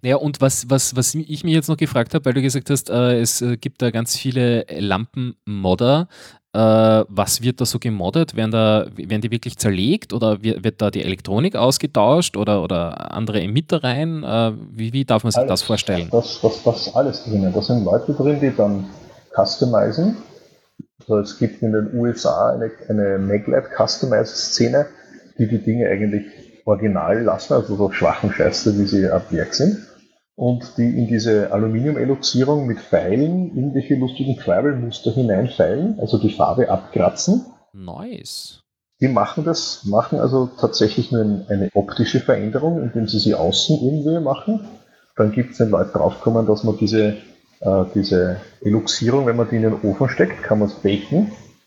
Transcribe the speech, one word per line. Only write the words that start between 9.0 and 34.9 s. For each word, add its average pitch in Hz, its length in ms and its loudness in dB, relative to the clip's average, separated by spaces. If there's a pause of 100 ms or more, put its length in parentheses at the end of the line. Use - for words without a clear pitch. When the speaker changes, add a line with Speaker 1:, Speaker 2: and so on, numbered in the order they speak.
Speaker 1:
die 110 100 -4
wirklich - 260 -8
zerlegt 107 560 0
oder 107 280 0
wi-, 110 220 -4
wird 110 180 -2
da 104 80 2
die 95 140 -4
Elektronik 104 520 -2
ausgetauscht 131 840 2
oder, 101 260 0
oder 82 500 -6
andere 107 280 -2
Emitter 139 420 -2
rein? 151 400 -2
Äh, 113 300 0 (180)
wie, 113 220 -6
wie 135 120 0
darf 113 180 2
man 117 80 2
sich - 80 2
Speaker 2:
Alles. - 100 0
Speaker 1:
das 92 140 0
vorstellen? 95 480 -2
Speaker 2:
Das, - 300 0
das, - 220 0
das - 320 -2
alles 131 300 0
drinnen. 98 280 0
Da 104 80 0
sind 120 220 0
Leute 98 300 0
drin, 143 280 0
die 135 140 0
dann 101 300 0 (500)
customizen. 110 840 2 (840)
Also 107 180 2
es - 180 -6
gibt - 240 -2
in 110 120 0
den 107 200 0
U 120 140 0
S 117 180 -4
A 107 280 2
eine, 117 180 -4 (180)
eine 101 300 0
Maglite-Customize-Szene, 117 1700 0 (500)
die 113 100 2
die 113 120 0
Dinge 113 280 0
eigentlich 101 380 0 (400)
original 101 560 0
lassen, 92 320 0
also 107 220 0
so 98 160 0
schwachen 90 400 0
Scheiße, - 460 2
wie 101 80 4
sie 98 240 2
ab - 220 0
Werk 78 220 -2
sind. 202 240 2 (580)
Und 123 420 -2
die 120 100 2 (100)
in 117 100 0
diese 110 440 2
Aluminium-Eloxierung 131 1120 0
mit 113 140 -4
Pfeilen 143 760 0
irgendwelche 139 400 0
lustigen 131 420 -2
Tribal-Muster 117 760 -2